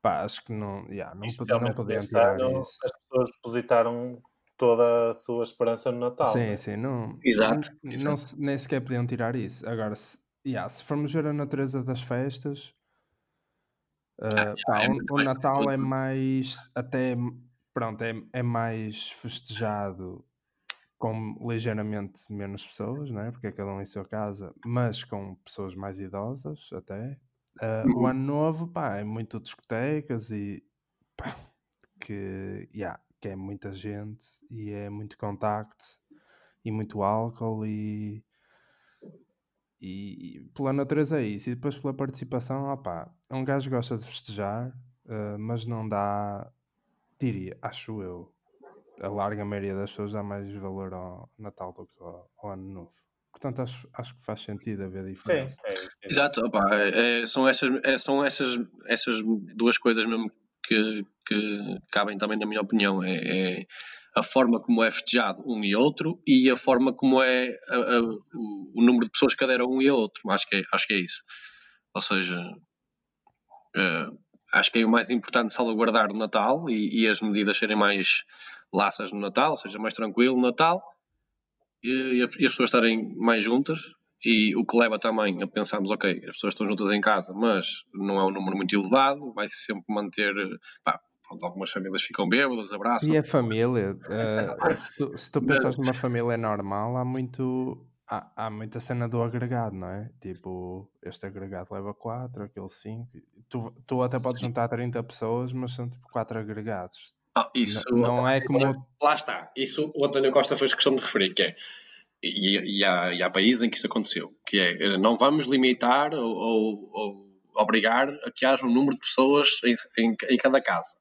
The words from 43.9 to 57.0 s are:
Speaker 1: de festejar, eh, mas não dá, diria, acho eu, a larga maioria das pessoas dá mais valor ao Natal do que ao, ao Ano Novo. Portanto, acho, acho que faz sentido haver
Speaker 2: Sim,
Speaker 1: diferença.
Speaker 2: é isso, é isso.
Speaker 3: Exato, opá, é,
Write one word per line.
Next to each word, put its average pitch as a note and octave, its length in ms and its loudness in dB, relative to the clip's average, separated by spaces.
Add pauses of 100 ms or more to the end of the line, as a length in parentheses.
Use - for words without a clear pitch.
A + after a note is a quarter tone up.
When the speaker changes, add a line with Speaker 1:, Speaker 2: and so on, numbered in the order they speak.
Speaker 1:
de - 80 -10
festejar, G#2+ 680 -8 (340)
eh, G#2 300 -6
mas A2+ 280 -6
não A2+ 220 -6
dá, G2+ 640 -2 (680)
diria, G2 420 -4
acho A2 420 -10
eu, F2 300 -12 (680)
a F#2+ 80 -6
larga G#2 360 -2
maioria G2+ 300 -4
das G2 160 -6
pessoas G#2 220 -8
dá G#2 100 -6
mais G2+ 320 -10
valor F#2+ 380 -10
ao F2+ 460 -14
Natal F#2+ 340 -12
do F2+ 140 -18
que - 140 -20
ao, F2 380 -18
ao G#2 120 -12
Ano F#2+ 220 -12
Novo. F2 200 -16 (380)
Portanto, C3 300 -8
acho, - 320 -10
acho - 240 -12
que - 80 -20
faz G#2+ 160 -8
sentido G#2 440 -8
haver F#2+ 200 -10 (100)
Speaker 2:
Sim, - 200 -2
Speaker 1:
diferença. C3+ 300 -6
Speaker 2:
é F#2 200 -6
isso, - 60 -18 (120)
é G2 60 -12
isso. C#3 120 2
Speaker 3:
Exato, C#3+ 240 0
opá, G2+ 300 4
é, A#2 460 4